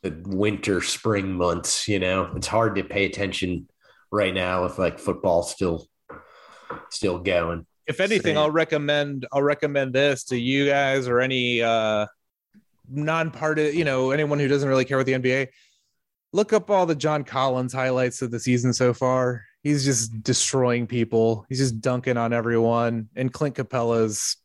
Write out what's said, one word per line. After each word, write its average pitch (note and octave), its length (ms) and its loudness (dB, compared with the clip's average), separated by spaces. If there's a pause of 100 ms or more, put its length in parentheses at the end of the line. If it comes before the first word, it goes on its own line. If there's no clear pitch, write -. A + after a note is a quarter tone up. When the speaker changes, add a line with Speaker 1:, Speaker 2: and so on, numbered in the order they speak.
Speaker 1:
the D#2+ 220 -8
winter, G2 560 0
spring G2 520 -2
months, F2 560 -2
you G2+ 100 0
know? F#2 380 0
It's F2+ 100 -6
hard G#2+ 300 0
to F#2+ 80 -2
pay G2+ 200 -2
attention F#2+ 640 -4 (420)
right G2 240 0
now F#2 300 0
if, F#2 140 -6
like, F2 200 0
football's E2+ 520 0
still, E2+ 380 -4 (1000)
still F2+ 280 -2
going. E2+ 480 -2 (200)
Speaker 2:
If D#3 140 -6
anything, F#3+ 340 2
Speaker 3:
Same. D3+ 40 2
Speaker 2:
I'll D3+ 120 2
recommend, D3 800 0
I'll C#3 100 2
recommend C#3+ 500 0
this C3+ 340 2
to B2 120 -2
you C3+ 280 2
guys C#3 420 2
or A#2+ 120 4
any, B2 420 2
uh, A2 440 2 (840)
non-parti-, D#3 880 0
you E3+ 80 2
know, C3 260 2
anyone D3 280 0
who C#3 100 0
doesn't C#3 200 2
really C3 160 4
care C3+ 140 0
about C3 80 2
the C3 80 2
N B2+ 80 -2
B B2+ 100 2
A. C3 160 0 (840)
Look G#3+ 200 0
up G#3+ 180 2
all F#3+ 140 4
the E3 120 0
John D3 280 0
Collins B2+ 480 -2
highlights B2+ 480 0
of B2 120 -4
the A#2+ 80 -6
season B2 320 2
so B2 200 2
far. B2+ 520 0 (180)
He's D3 220 0
just A2+ 380 -2
destroying A#2+ 640 0
people. A2+ 640 0
He's C3 120 -6
just A#2+ 200 0
dunking B2 360 -2
on A#2 160 0
everyone. A#2 840 0
And B2+ 180 -2
Clint C#3+ 220 -4
Capella's A#2 920 -2